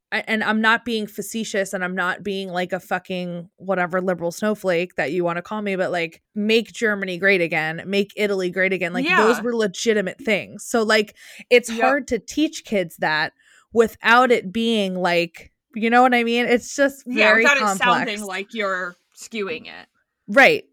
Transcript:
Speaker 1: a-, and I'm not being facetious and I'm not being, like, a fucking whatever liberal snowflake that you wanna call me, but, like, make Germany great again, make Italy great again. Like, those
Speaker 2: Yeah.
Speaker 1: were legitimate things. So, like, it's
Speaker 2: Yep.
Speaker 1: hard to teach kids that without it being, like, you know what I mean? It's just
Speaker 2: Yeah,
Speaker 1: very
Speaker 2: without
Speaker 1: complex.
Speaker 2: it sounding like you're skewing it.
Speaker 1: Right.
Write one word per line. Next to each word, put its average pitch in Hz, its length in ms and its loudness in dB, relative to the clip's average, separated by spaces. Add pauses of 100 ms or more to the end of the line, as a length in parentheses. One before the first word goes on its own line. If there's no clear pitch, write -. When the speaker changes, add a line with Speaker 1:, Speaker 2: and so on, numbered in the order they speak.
(120)
Speaker 1:
a-, 214 180 -6
and 220 140 -2
I'm 220 160 0
not 226 240 2
being 214 240 -4
facetious 202 640 -6
and 185 100 -6
I'm 180 140 -6
not 180 260 -2
being, 190 280 -6
like, 180 220 -4
a 185 60 -2
fucking 180 800 -6
whatever 185 440 -2
liberal 175 300 -2
snowflake 185 640 -2
that 147 160 -4
you 180 140 0
wanna 175 180 -2
call 214 180 -8
me, 202 140 -4
but, 180 160 -2
like, 165 320 -6 (140)
make 214 360 0
Germany 190 460 -4
great 190 220 4
again, 160 440 -2
make 196 320 -2
Italy 196 340 -2
great 190 220 0
again. 175 200 -2
Like, 269 160 -2
those 349 300 4
Speaker 2:
Yeah. - 40 -8
Speaker 1:
were 233 140 -2
legitimate 208 640 -2
things. 175 440 -4
So, 226 200 0
like, 214 320 0 (340)
it's 240 180 6
Speaker 2:
Yep. 226 120 -6
Speaker 1:
hard 269 280 2
to 233 120 -2
teach - 440 -4
kids 185 340 -4
that 156 340 -2 (400)
without 233 580 4
it 190 220 0
being, 220 420 0
like, 175 560 -2 (240)
you 226 160 -2
know 247 100 6
what 254 140 6
I 240 100 4
mean? 233 220 0
It's 233 280 0
just 277 320 0
Speaker 2:
Yeah, 214 260 4
Speaker 1:
very 220 100 4
Speaker 2:
without 285 160 4
Speaker 1:
complex. 196 220 0
Speaker 2:
it 254 40 0
sounding 214 380 0
like 196 320 -10
you're 185 420 -6 (180)
skewing 190 520 -10
it. 82 200 -18 (400)
Speaker 1:
Right. 202 460 6